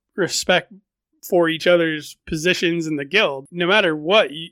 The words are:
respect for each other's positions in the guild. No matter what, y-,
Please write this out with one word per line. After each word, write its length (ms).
respect 560
for 260
each 180
other's 600
positions 600
in 100
the 100
guild. 440
No 160
matter 300
what, 320
y-, 240